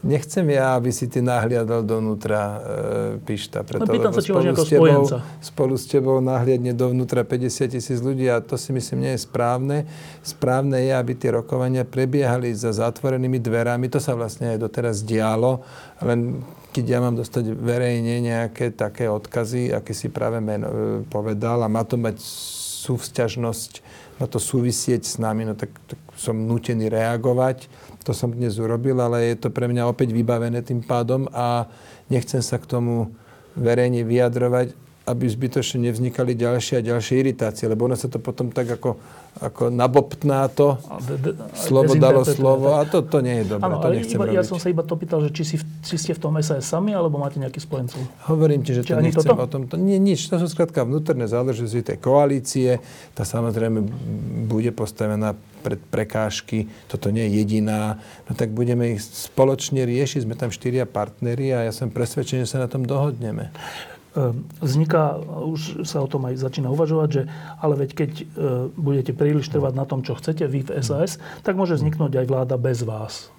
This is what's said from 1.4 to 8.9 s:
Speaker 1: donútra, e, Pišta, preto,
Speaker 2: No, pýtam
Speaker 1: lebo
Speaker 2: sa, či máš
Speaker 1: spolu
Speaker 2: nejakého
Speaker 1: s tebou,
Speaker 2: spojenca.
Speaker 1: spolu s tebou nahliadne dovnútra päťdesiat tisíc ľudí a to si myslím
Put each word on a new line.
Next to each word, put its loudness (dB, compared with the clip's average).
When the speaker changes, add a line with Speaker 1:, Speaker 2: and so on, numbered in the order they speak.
Speaker 1:
donútra, 0
e, -4
Pišta, -6
preto, -4
Speaker 2:
No, 2
pýtam 2
Speaker 1:
lebo 0
Speaker 2:
sa, 0
či 0
máš 6
Speaker 1:
spolu 4
Speaker 2:
nejakého 4
Speaker 1:
s 2
tebou, 10
Speaker 2:
spojenca. 6
Speaker 1:
spolu 0
s -6
tebou 4
nahliadne 2
dovnútra 2
päťdesiat -2
tisíc -2
ľudí 0
a 4
to -6
si -4
myslím -2